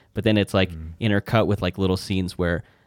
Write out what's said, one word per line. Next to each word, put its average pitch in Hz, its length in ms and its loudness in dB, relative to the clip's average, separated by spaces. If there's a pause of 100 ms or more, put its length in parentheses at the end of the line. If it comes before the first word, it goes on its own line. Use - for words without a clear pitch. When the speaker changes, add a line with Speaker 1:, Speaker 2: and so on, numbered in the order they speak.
(140)
Speaker 1:
But 104 120 -2
then 107 120 4
it's, 101 160 0
like, 92 180 2
Speaker 2:
Mm. 80 300 -12
Speaker 1:
intercut 104 460 2
with, 101 140 0
like, 90 160 -4
little 95 200 0
scenes 92 400 -4
where, 87 260 0 (240)